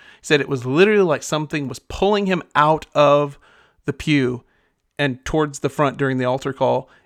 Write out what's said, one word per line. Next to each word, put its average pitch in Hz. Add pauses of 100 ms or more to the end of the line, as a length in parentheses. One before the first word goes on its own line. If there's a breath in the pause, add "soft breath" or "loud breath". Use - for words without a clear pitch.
(200 loud breath)
He -
said 151
it 139
was 127
literally 190
like 147
something 151
was -
pulling 202
him 185 (140)
out 151
of 147 (460 soft breath)
the 143
pew 131 (560)
and 135
towards 151
the 151
front 139
during 135
the 127
altar 131
call, 127 (160 soft breath)